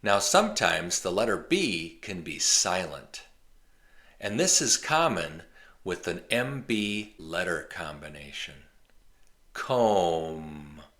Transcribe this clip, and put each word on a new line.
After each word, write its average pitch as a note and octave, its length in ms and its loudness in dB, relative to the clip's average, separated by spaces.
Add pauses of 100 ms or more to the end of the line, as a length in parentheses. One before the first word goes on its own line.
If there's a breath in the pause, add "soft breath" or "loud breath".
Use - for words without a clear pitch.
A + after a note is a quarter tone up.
Now, G2+ 160 6
sometimes F2 800 2
the F#2 120 -2
letter G2+ 260 2
B D#3 640 -2
can F#2+ 200 -10
be D#2 180 -10
silent, F2 840 0 (960 soft breath)
and G#2 200 -4
this - 220 4
is A#2+ 160 4
common F#2 680 0 (400 loud breath)
with F2+ 240 -4
an F2+ 220 -4
M C3+ 320 0
B G#2 560 -4
letter E2 460 -4
combination. D2 920 -12 (960)
Comb. D#2+ 1300 0 (180)